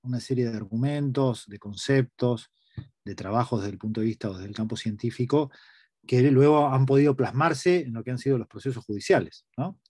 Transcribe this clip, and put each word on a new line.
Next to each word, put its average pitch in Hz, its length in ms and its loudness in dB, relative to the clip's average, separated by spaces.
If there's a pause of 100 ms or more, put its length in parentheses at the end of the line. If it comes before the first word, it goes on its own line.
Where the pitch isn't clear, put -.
una 123 160 -4
serie 120 320 -2
de 113 60 -6
argumentos, 131 920 -2
de 101 140 -16
conceptos, 123 920 -2 (540)
de 98 100 -10
trabajos 113 460 -2
desde 101 120 -6
el 95 60 -12
punto 110 220 -6
de 110 60 0
vista 110 220 -4
o 95 60 -8
desde 92 140 -12
el 101 60 -12
campo 110 220 -6
científico, 123 760 -2 (520)
que 123 260 4
luego 147 360 6
han 135 200 2
podido 139 280 6
plasmarse 147 680 0
en 123 100 -8
lo 113 100 -8
que 127 80 -8
han 123 80 -4
sido 135 200 0
los 110 100 -6
procesos 113 360 -8
judiciales, 104 640 0 (100)
¿no? 185 220 -6 (120)